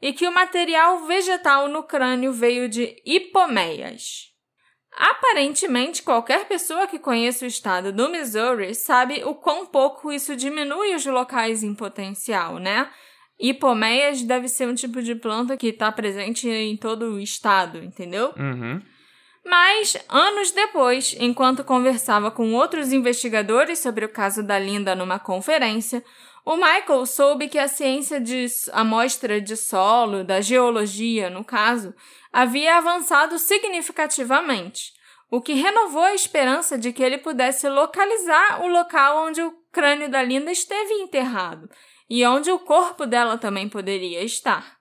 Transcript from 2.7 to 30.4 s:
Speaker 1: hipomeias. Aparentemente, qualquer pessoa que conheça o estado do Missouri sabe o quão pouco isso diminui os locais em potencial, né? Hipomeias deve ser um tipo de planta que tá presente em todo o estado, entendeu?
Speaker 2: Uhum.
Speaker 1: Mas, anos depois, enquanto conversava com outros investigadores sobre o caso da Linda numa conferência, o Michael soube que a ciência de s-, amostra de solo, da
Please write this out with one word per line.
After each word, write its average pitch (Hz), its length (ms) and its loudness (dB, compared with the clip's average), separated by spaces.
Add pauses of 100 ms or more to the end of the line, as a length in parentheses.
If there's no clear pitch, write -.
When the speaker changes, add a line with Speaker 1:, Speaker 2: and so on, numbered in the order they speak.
Speaker 1:
hipomeias. 285 1200 0 (680)
Aparentemente, 311 1080 0
qualquer 262 440 0
pessoa 370 420 -4
que 330 100 -10
conheça 240 460 -2
o 247 40 -6
estado 196 440 -4
do 233 160 0
Missouri 233 640 -2
sabe 254 500 2
o 302 120 -4
quão 339 280 -2
pouco 277 460 0
isso 285 240 -6
diminui 302 600 -2
os 277 100 -4
locais 247 560 -2
em 208 140 -4
potencial, 196 840 -6
né? 208 320 -2 (480)
Hipomeias 254 840 2
deve 247 260 -2
ser 247 180 -2
um 240 80 -2
tipo 247 260 -6
de 233 140 -4
planta 233 420 -4
que 233 160 -2
tá 220 200 -2
presente 214 560 -4
em 220 280 -2
todo 226 360 -6
o 202 80 -6
estado, 190 580 0
entendeu? 185 580 -6
Speaker 2:
Uhum. 131 460 -6 (640)
Speaker 1:
Mas, 381 500 2 (120)
anos 392 420 2
depois, 294 680 0
enquanto 254 440 0
conversava 240 680 2
com 220 220 -2
outros 285 400 0
investigadores 240 840 2
sobre 226 260 -4
o 214 40 -6
caso 220 340 -2
da 202 160 0
Linda 196 380 -2
numa 185 240 -4
conferência, 226 840 -2 (400)
o 320 120 0
Michael 330 500 4
soube 285 420 2
que 302 100 -2
a 285 100 2
ciência 277 520 -2
de 247 240 -4
s-, - 280 -6
amostra 226 680 0
de 208 160 -8
solo, 208 680 2
da 190 160 0